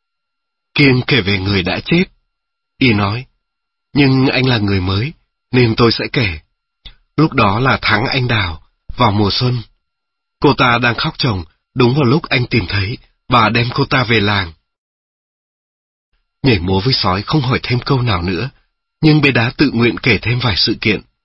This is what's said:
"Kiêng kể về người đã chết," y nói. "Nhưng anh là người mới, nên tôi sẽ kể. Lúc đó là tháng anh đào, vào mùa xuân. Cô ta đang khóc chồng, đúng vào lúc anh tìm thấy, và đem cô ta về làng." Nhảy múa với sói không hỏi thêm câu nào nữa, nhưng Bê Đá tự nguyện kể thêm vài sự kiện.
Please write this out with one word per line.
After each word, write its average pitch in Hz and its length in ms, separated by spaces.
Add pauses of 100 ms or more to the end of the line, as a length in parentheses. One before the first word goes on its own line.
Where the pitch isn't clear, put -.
(760)
"Kiêng 135 320
kể 135 140
về 98 180
người 95 240
đã 90 220
chết," 175 200 (720)
y 127 140
nói. 104 340 (680)
"Nhưng 131 360
anh 127 180
là 127 120
người 101 220
mới, 98 320 (380)
nên 123 260
tôi 113 160
sẽ 117 200
kể. 90 280 (760)
Lúc 156 160
đó 110 280
là 107 220
tháng 110 240
anh 127 220
đào, 98 340 (340)
vào 117 160
mùa 101 200
xuân. 123 300 (800)
Cô 143 140
ta 123 240
đang 120 160
khóc 160 240
chồng, 98 260 (300)
đúng 123 200
vào 147 100
lúc 131 180
anh 127 240
tìm 110 220
thấy, 98 300 (300)
và 117 200
đem 117 260
cô 139 100
ta 131 200
về 110 160
làng." 101 320 (1900)
Nhảy 123 160
múa 95 220
với 127 140
sói 98 280
không 156 200
hỏi 120 200
thêm 123 180
câu 131 220
nào 101 200
nữa, 92 280 (500)
nhưng 156 200
Bê 143 100
Đá 117 260
tự 139 140
nguyện 117 280
kể 110 240
thêm 120 160
vài 117 180
sự 107 240
kiện. 101 200 (240)